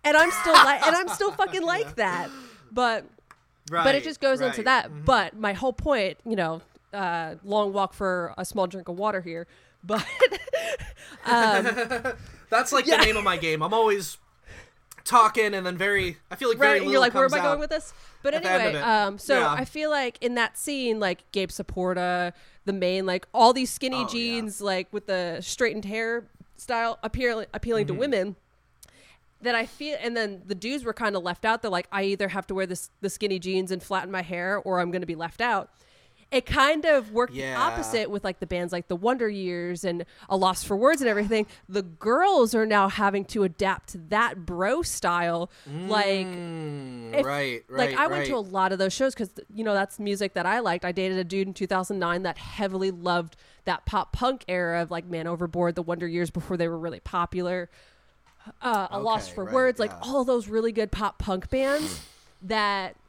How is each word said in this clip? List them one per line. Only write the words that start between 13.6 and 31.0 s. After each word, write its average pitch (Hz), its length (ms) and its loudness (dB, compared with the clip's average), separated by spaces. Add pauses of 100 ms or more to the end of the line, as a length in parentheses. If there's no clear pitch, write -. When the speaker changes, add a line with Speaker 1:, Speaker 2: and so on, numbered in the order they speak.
Speaker 2:
I'm 180 120 0
always 214 440 2 (840)
talking 220 500 6
and 190 120 -2
then 180 120 -2
very, 190 400 0 (140)
I 196 40 -10
feel 254 140 -2
like 226 80 2
very 277 160 6
Speaker 1:
Right, 277 80 4
and 285 100 -2
you're 269 80 6
Speaker 2:
little - 20 8
Speaker 1:
like, 240 120 4
"Where 269 120 4
am 262 60 2
Speaker 2:
comes - 20 0
Speaker 1:
I 294 60 2
going 285 140 2
Speaker 2:
out 294 60 -2
Speaker 1:
with 302 120 -4
this?" 311 220 -6 (280)
But 285 120 0
Speaker 2:
at 330 100 -2
the 370 60 0
end 370 140 4
of 214 100 2
Speaker 1:
anyway, - 60 -4
Speaker 2:
it. - 60 -2
Speaker 1:
um, 208 320 2
so 269 220 2
Speaker 2:
Yeah. 226 140 2
Speaker 1:
I 254 120 -2
feel 302 240 -4
like 277 320 -2
in 240 140 -2
that 233 220 0
scene, 254 420 -2
like, 185 340 -2
Gabe 190 160 -2
Saporta, 180 840 -2 (340)
the 196 80 -2
main, 185 320 0
like, 185 280 -2
all 233 200 8
these 254 160 0
skinny 262 280 -4
Speaker 2:
Oh, - 40 -2
yeah. 233 60 -2
Speaker 1:
jeans, 233 540 -4
like, 185 320 -2
with 208 140 -8
the 180 340 -2
straightened 220 440 -2
hair 226 420 -6 (280)
style 233 480 -4
appeal-, 226 500 -2
appealing 220 340 0
to - 60 -4
Speaker 2:
Mm-hmm. 151 60 -4
Speaker 1:
women, 208 360 0 (1040)
that 240 140 0
I 226 100 0
feel, 294 360 -8
and 233 140 -4
then 208 300 -4
the 196 100 -4
dudes 240 300 -6
were 226 80 -4
kinda 202 260 -2